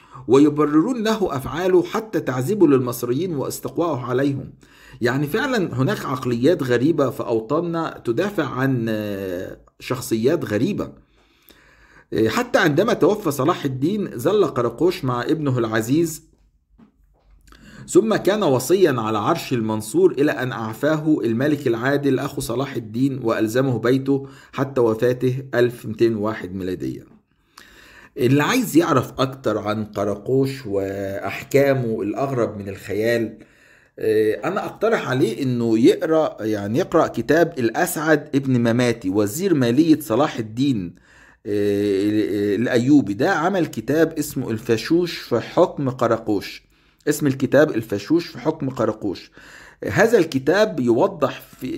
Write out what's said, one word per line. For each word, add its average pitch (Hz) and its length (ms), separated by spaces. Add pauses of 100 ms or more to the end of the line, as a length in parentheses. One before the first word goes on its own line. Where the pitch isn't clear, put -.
(280)
ويبررون 151 760
له 196 340
أفعاله 165 460
حتى 175 380
تعذيبه 147 460
للمصريين 127 720
واستقواءه 135 640
عليهم. 127 520 (480)
يعني، 127 260
فعلًا 220 480
هناك 156 320
عقليات 131 560
غريبة 131 480
في - 100
أوطاننا 156 840
تدافع 160 400
عن، 123 440
آه، 98 680 (240)
شخصيات 127 640
غريبة. 113 480 (1200)
آه، 110 160
حتى 240 300
عندما 180 340
توفى 180 380
صلاح 147 340
الدين 151 540
ظل 180 280
قراقوش 131 580
مع 123 180
ابنه 143 360
العزيز، 117 720 (1600)
ثم 202 280
كان 208 260
وصيًا 156 560
على 110 200
عرش 139 340
المنصور 117 600
إلى 135 200
أن 127 200
أعفاه 147 720
الملك 131 420
العادل 131 520
أخو 139 220
صلاح 131 340
الدين، 127 500
وألزمه 113 540
بيته 135 480 (260)
حتى 135 280
وفاته 127 640 (120)
ألف 120 320
ميتين 113 300
واحد 101 380
ميلاديًا. 73 500 (1120)
اللي 139 260
عايز 220 340
يعرف 160 420
أكتر 127 400
عن 107 260
قراقوش 107 840
وأحكامه 101 1400
الأغرب 104 560
من 98 100
الخيال، 107 680 (600)
آه، 107 460
أنا 180 220
أقترح 208 420
عليه 147 340
إنه 117 360
يقرأ، 160 600
يعني، 107 380
يقرأ 165 280
كتاب 156 520
الأسعد 151 760
ابن 135 260
مماتي 117 500
وزير 110 440
مالية 139 460
صلاح 139 380
الدين، 110 560 (520)
آه، 104 1120
الأيوبي. 123 580
ده 139 160
عمل 175 360
كتاب 156 520
اسمه 143 320
الفاشوش 139 680
في - 220
حكم 156 500
قراقوش، 110 800 (380)
اسم 151 180
الكتاب 131 440
الفاشوش 113 560
في - 120
حكم 156 320
قراقوش. 107 600 (580)
هذا 214 300
الكتاب 160 600
يوضح 135 600
في، - 380